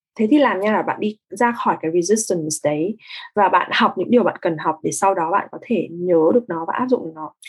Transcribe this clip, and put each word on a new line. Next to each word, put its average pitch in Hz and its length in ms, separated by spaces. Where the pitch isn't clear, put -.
Thế 220 120
thì 302 80
làm 220 200
nha 214 140
là 185 80
bạn - 180
đi 214 180
ra 240 220
khỏi 214 300
cái 160 120
resistance 175 680
đấy 151 320
và 196 140
bạn 180 240
học 226 240
những 185 140
điều 233 120
bạn 175 180
cần 170 160
học 156 260
để 165 80
sau 196 220
đó 170 180
bạn - 200
có - 100
thể 202 300
nhớ 170 420
được 240 140
nó 165 200
và - 60
áp 254 160
dụng 175 260
nó. 156 180